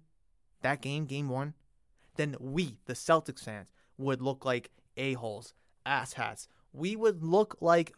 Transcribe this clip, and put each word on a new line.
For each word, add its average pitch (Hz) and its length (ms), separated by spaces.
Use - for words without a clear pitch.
that 135 200
game, 143 240
game 139 240
one, 139 240
then 147 240
we, 135 460
the 127 80
Celtics 160 500
fans, 104 280
would 135 280
look 135 200
like 123 280
a-holes, 120 560
asshats. 117 640
We 180 220
would 214 280
look 190 380
like 170 360